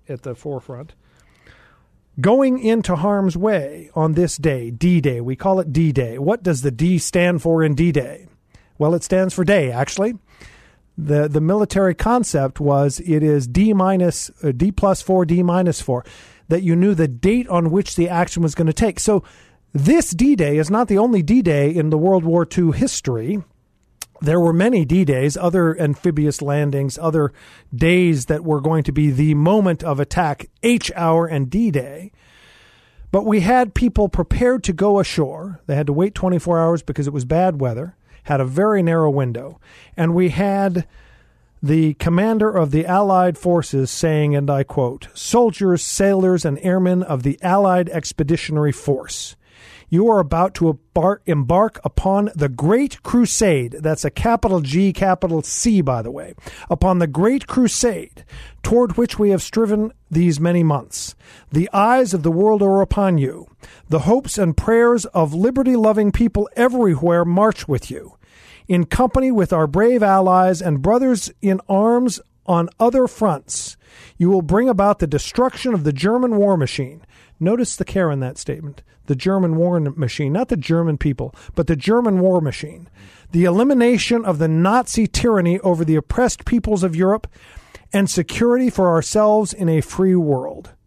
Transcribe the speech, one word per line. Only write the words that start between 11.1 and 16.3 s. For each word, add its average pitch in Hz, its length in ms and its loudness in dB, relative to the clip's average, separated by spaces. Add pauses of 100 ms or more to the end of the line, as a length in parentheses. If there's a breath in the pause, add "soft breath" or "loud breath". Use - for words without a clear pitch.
the 151 120 0
military 190 540 2
concept 196 640 0
was 139 400 2
it 160 240 0
is 147 240 2
D 196 260 2
minus, 185 580 0 (120)
uh, 147 80 0
D 170 220 0
plus 190 280 0
four, 185 240 0
D 175 180 2
minus 175 380 0
four, 123 240 -4 (420 loud breath)